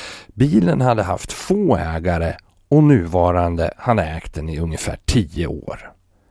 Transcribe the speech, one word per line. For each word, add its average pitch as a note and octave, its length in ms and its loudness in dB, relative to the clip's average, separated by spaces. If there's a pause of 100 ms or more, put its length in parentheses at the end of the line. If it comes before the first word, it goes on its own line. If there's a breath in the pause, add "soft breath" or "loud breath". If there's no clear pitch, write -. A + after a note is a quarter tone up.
(280 loud breath)
Bilen D#3+ 520 2
hade A#2+ 220 2
haft - 300 -6
få F#3+ 440 0
ägare E2 600 -2 (320)
och D3+ 160 6
nuvarande F2 920 2
hade A2 260 0
ägt D#2+ 320 -8
den D#2 140 -8
i D#2 100 -6
ungefär D#2+ 460 -6
tio E2+ 420 -2
år. - 460 -12 (380 soft breath)